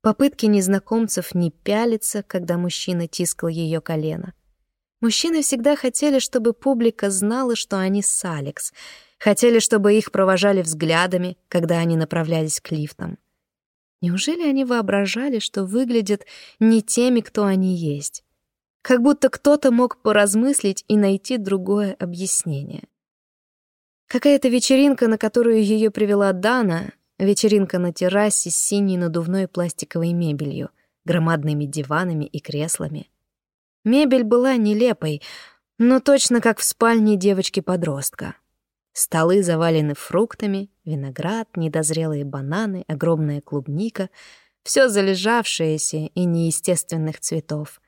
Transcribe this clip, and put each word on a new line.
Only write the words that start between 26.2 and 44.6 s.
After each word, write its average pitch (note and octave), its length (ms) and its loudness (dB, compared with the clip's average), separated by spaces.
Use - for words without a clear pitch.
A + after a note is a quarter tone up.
Дана, F#3+ 600 0
вечеринка G3 600 2
на F3 140 -2
террасе G3 580 0
с - 60 -4
синей G3+ 400 0
надувной F3 500 -2
пластиковой F3 680 -4
мебелью, D3 580 -4
громадными D#3+ 640 0
диванами D3+ 580 -4
и - 160 -10
креслами. D3+ 680 -8
Мебель B3+ 400 4
была B3 320 2
нелепой, G#3 680 0
но B3 220 4
точно C4 400 4
как A3 180 2
в - 60 -6
спальне A3+ 520 2
девочки-подростка. F3+ 1200 -2
Столы F3 500 2
завалены D#3+ 520 2
фруктами, G3+ 760 -4
виноград, D#3 720 -6
недозрелые D#3+ 680 -2
бананы, E3 640 -6
огромная D#3 520 -2
клубника — D#3+ 680 -6